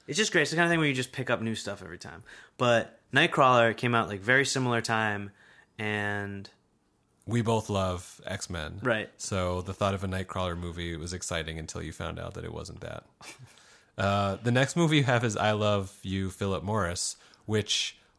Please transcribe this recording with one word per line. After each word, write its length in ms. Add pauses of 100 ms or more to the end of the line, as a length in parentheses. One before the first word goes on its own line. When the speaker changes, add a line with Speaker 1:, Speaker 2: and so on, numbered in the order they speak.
Speaker 1:
it's 100
just 140
great. 120
It's 80
the 60
kind 80
of 60
thing 80
where 80
you 80
just 160
pick 180
up 120
new 140
stuff 280
every 160
time. 240 (340)
But 420 (140)
Nightcrawler 640
came 180
out, 120
like, 140
very 240
similar 360
time, 500 (460)
and 720 (800)
Speaker 2:
We 140
both 280
love 560
X-Men. 580
Speaker 1:
Right. 340
Speaker 2:
So 440
the 120
thought 200
of 100
a 40
Nightcrawler 500
movie 380
was 180
exciting 460
until 220
you 100
found 280
out 160
that 100
it 80
wasn't 280
that. 280
<laughs> 40 (840)
Uh, 460
the 80
next 240
movie 220
you 80
have 180
is 140
I 160
Love 500
You, 260
Philip 360
Morris, 500 (300)
which 520 (220)